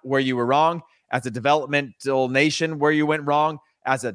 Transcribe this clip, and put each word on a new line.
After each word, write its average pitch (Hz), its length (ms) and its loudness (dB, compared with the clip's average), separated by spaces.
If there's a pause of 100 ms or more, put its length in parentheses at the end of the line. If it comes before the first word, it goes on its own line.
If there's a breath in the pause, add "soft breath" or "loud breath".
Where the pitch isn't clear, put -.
where 135 160 0
you 131 160 -2
were 120 100 0
wrong, 156 360 2 (280 soft breath)
as 127 160 -4
a 123 60 -6
developmental 135 960 0
nation 151 500 0
where 147 140 2
you 151 140 2
went 151 180 -2
wrong, 147 340 0 (280)
as 131 160 -2
a 113 120 -6